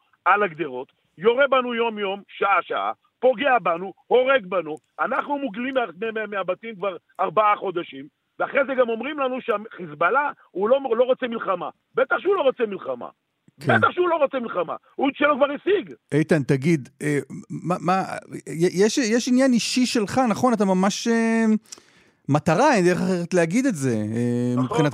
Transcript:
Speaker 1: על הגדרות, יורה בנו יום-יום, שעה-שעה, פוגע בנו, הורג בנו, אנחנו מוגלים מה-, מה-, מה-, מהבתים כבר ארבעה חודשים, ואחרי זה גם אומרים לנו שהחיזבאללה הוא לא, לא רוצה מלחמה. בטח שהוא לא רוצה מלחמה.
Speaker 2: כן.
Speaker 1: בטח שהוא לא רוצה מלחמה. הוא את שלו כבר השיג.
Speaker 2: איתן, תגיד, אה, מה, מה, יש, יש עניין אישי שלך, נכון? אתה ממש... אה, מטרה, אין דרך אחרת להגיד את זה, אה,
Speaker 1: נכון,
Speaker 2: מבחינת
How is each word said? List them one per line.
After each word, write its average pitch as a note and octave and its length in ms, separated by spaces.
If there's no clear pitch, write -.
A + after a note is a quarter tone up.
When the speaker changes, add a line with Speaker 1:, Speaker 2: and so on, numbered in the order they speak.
Speaker 1:
על G3 180
הגדרות, D3 460
יורה A#3+ 280
בנו B3+ 280
יום-יום, G#3 540
שעה-שעה, D#3 640
פוגע B3+ 380
בנו, F3 340
הורג B3+ 400
בנו, E3+ 300
אנחנו C4 380
מוגלים B3+ 360
מה-, C4 60
מה-, A3+ 120
מה-, G#3+ 140
מהבתים G3+ 480
כבר F#3 220
ארבעה G3+ 360
חודשים, D#3+ 500
ואחרי F3 280
זה C4 80
גם B3 140
אומרים A#3+ 300
לנו C4 220
שהחיזבאללה G#3 920
הוא G3 180
לא, C4+ 120
לא B3 80
רוצה B3+ 220
מלחמה. F#3 440
בטח C4 240
שהוא F4+ 160
לא F#4 80
רוצה B3+ 240
מלחמה. C3 420
Speaker 2:
כן. - 180
Speaker 1:
בטח - 120
שהוא F4+ 180
לא E4 80
רוצה C#4 220
מלחמה. F3+ 380
הוא C4+ 140
את C#4 80
שלו D4 200
כבר C4+ 160
השיג. D4 420
Speaker 2:
איתן, D#3 300
תגיד, C#3 460
אה, D3 160
מה, F3 120
מה, F3+ 220
יש, G3+ 260
יש A#3 300
עניין B3+ 240
אישי B3 340
שלך, A3+ 340
נכון? A#3+ 220
אתה G#3+ 120
ממש... F#3+ 440
אה, A3+ 360
מטרה, E3+ 460
אין F#3+ 100
דרך F3 140
אחרת F3+ 360
להגיד F3+ 320
את B3 80
זה, C3+ 220
אה, A#2+ 580
Speaker 1:
נכון, B2+ 100
Speaker 2:
מבחינת D3 300